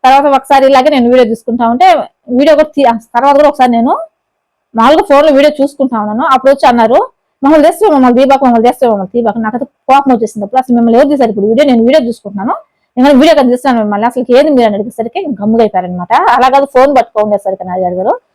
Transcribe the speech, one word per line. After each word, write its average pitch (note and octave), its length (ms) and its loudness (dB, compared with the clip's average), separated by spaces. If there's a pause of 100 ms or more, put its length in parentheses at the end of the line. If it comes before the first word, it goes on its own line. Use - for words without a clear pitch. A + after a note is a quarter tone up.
తర్వాత C#4 200 2
ఒకసారి C4+ 420 0
ఇలాగే C4+ 240 2
నేను B3+ 160 0
వీడియో B3 180 4
తీసుకుంటా A3+ 440 -4
ఉంటే E4 260 2 (340)
వీడియో C#4 280 2
కూడా D#4 200 0
తీ-, A#3 380 -2
తర్వాత C4+ 220 2
కూడా D4 120 4
ఒకసారి B3+ 220 0
నేను A#3+ 280 0 (760)
మామూలుగా B3+ 280 2
ఫోన్లో D4+ 300 2
వీడియో C#4 300 0
చూసుకుంటా C4 380 -4
ఉన్నాను. G#3+ 240 -6
అప్పుడు C4 260 0
వచ్చి C#4 180 0
అన్నారు, A#3+ 300 2 (460)
"మమ్మల్ని D4+ 240 4
తెస్తే G4+ 220 0
మమ్మల్ని B3+ 320 2
తీబాకు, C4+ 220 0
మమ్మల్ని A#3 240 2
తెస్తే - 180 -2
మమ్మల్ని G3+ 200 -2
తీబాకు." A3+ 320 -4
నాకైతే A3 260 -6
కోపం C4+ 500 0
వచ్చేసింది G#3+ 300 -6
అప్పుడు, A3+ 140 -4
"అసలు B3+ 180 -2
మిమ్మల్ని A#3 220 2
ఎవరు C#4 100 2
తీశారు? C4 220 -2
ఇప్పుడు G3+ 160 -4
వీడియో A#3 200 0
నేను A#3+ 180 2
వీడియో B3+ 240 0
చూసుకుంటున్నాను, G#3 460 -8 (420)
నేను C4 220 4
వీడియో D#4 160 4
కానీ C4 160 2
తీస్తాను B3 280 -2
మిమ్మల్ని, G#3 280 -2
అసలు B3 300 -2
ఏంది D4+ 140 2
మీరు?" B3 160 2
అని G#3 80 0
అడిగేసరికి A#3 520 -8 (160)
గమ్ముగా A3+ 200 0
అయిపోయారనమాట. F3+ 520 -4
అలా C4 340 0
కాదు, C#4 160 2
ఫోన్ C#4 320 0
పట్టుకో A3 280 -2
ఉండేసరికి G3 400 -4
నా F#3 80 -10
అడిగారు F#3 480 -4 (140)